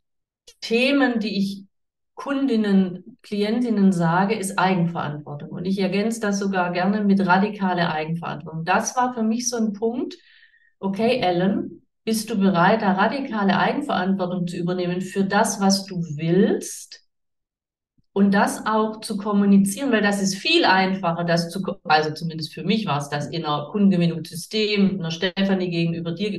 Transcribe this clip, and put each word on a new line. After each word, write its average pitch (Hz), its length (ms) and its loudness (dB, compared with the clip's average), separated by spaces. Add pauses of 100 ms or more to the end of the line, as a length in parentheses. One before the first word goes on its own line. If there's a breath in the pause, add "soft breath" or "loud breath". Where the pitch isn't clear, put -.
(600)
Themen, 247 580 2
die 196 180 -4
ich - 280 -2 (480)
Kundinnen, 214 1080 0
Klientinnen 208 680 2
sage, 175 440 2
ist - 220 -6
Eigenverantwortung. 165 920 -2
Und 175 160 -10
ich 196 140 -2
ergänze 202 420 0
das 202 180 0
sogar 185 320 0
gerne 196 320 0
mit 190 220 4
radikale 180 640 2
Eigenverantwortung. 160 760 -6
Das 185 320 0
war 247 180 0
für 226 100 -4
mich 226 260 -2
so 247 80 -6
ein 214 160 0
Punkt, 247 420 -4 (640 soft breath)
„Okay, 220 400 0
Ellen, 180 680 0 (200)
bist 220 240 -2
du 220 80 -2
bereit, 175 460 4
da 190 100 2
radikale 202 640 0
Eigenverantwortung 185 880 -2
zu 170 100 -8
übernehmen 180 440 -2
für 196 220 -4
das, 202 360 0
was 196 260 2
du 180 100 -12 (200)
willst?“ 180 840 0 (1120)
Und 196 200 4
das - 320 0
auch 220 360 -2
zu 208 160 -8
kommunizieren, 202 720 2
weil 214 100 2
das 196 200 2
ist 190 140 0
viel 330 280 2
einfacher, 185 600 2
das 170 240 0
zu 190 120 -6
ko-, - 220 -6
also 156 300 2
zumindest 160 400 -8
für 156 100 -10
mich 214 220 0
war 143 140 -2
es 143 100 -6
das, 147 180 -4
in 165 160 -6
einer 147 280 -4
Kundengewinnungssystem, 190 1300 0
einer 165 120 -4
Stefanie 185 580 0
gegenüber, 170 440 -2
dir, 208 240 -4